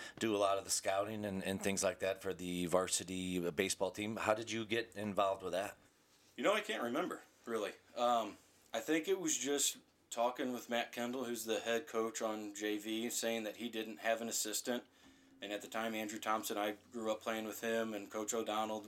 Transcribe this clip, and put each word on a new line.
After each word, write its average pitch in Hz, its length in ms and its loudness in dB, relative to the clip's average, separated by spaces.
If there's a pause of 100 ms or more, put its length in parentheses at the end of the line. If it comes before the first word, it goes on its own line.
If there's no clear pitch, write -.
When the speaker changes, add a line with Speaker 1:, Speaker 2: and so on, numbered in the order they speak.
(180)
Speaker 1:
do 113 160 4
a 101 40 4
lot 98 180 6
of 95 80 -2
the 92 60 -4
scouting 104 560 0
and, 95 180 -2
and 95 160 0
things 98 220 2
like 92 160 2
that 95 240 0
for 95 100 -2
the 90 340 -2
varsity 92 720 0 (120)
baseball 95 400 0
team. 107 260 -4
How 98 180 4
did 113 160 -6
you 113 140 -2
get 113 300 0
involved 98 480 2
with 90 100 -4
that? 98 240 -2 (600)
Speaker 2:
You 123 80 -4
know, 196 100 6
I 214 60 2
can't 214 220 -4
remember, 139 380 -2 (240)
really. 110 280 -2 (240)
Um, 117 420 2 (340)
I 117 80 0
think 160 280 2
it 190 120 2
was 160 160 0
just 139 400 2 (340)
talking 123 420 2
with 117 160 -6
Matt 120 240 0
Kendall, 123 320 -2
who's 117 200 -4
the 110 160 2
head 113 260 2
coach 113 340 0
on 107 340 -2
J 107 240 0
V, 110 320 -2
saying 113 340 0
that 101 120 -4
he 117 120 -4
didn't 110 320 -6
have 113 200 2
an 117 80 -4
assistant. 113 540 -2 (600)
And 101 100 -6
at 104 100 -4
the 104 60 -10
time, 113 260 -2
Andrew 110 240 -4
Thompson, 107 400 0
I 104 160 2 (180)
grew 110 180 -2
up 110 120 0
playing 110 240 -2
with 101 160 -6
him, 113 320 0
and 101 160 -8
Coach 110 240 -2
O'Donnell 107 540 0